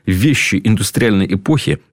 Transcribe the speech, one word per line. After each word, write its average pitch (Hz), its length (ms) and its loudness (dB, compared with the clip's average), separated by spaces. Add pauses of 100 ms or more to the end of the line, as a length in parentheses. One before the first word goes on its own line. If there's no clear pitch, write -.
вещей 98 580 0
индустриальной 104 680 0
эпохи 113 460 -2 (120)